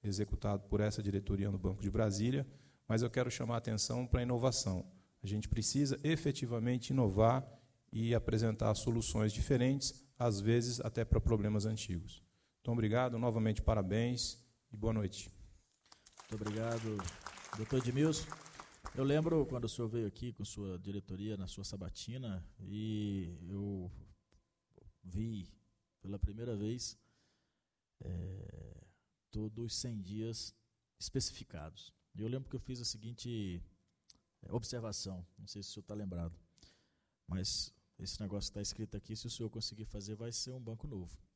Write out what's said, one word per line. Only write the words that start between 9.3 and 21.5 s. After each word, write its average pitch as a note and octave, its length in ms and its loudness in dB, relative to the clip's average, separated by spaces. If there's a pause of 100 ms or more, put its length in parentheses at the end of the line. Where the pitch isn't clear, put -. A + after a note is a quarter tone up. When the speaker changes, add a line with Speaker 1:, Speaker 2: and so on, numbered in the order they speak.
Speaker 1:
diferentes, C3+ 720 2 (140)
às A2+ 220 4
vezes A#2 400 4
até A2+ 240 0
para - 160 6
problemas G#2 440 4
antigos. G2 580 -4 (380)
Então, A#2 140 0
obrigado, A#2 440 4
novamente A2 440 4
parabéns A2+ 800 2 (300)
e A2+ 40 -12
boa A2 160 2
noite. G#2+ 380 -2 (1000)
Speaker 2:
Muito G#2+ 120 -6
obrigado, A2+ 540 -2 (600)
doutor A2+ 220 2
Edmilson. C3+ 480 4 (680)
Eu C3 100 0
lembro D#3 420 4
quando A#2+ 180 -2
o A2+ 40 0
senhor A#2 200 0
veio A2+ 180 0
aqui A#2+ 260 -6
com G2+ 120 -8
sua F#2+ 340 -6
diretoria G2 580 -6
na F#2 100 -6
sua G2 180 -8